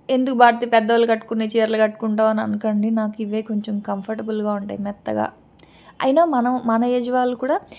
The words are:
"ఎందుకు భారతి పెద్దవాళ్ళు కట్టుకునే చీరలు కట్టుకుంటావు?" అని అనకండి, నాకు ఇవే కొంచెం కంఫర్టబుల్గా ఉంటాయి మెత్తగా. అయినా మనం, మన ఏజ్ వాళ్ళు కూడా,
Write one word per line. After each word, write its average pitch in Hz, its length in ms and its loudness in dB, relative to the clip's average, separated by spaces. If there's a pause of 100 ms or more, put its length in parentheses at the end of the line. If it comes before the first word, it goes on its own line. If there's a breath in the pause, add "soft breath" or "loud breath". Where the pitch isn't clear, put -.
"ఎందుకు 262 260 0
భారతి 233 300 6
పెద్దవాళ్ళు 233 420 4
కట్టుకునే 220 380 -2
చీరలు 220 320 0
కట్టుకుంటావు?" 214 520 0
అని 220 120 0
అనకండి, 214 500 -2
నాకు 220 300 -2
ఇవే 214 200 -4
కొంచెం 214 380 -4
కంఫర్టబుల్గా 208 720 -6
ఉంటాయి 202 280 -8
మెత్తగా. 196 500 -6 (680 loud breath)
అయినా 277 240 4
మనం, 254 400 0
మన 226 200 2
ఏజ్ 247 260 -2
వాళ్ళు 247 240 0
కూడా, 269 240 -2 (200 loud breath)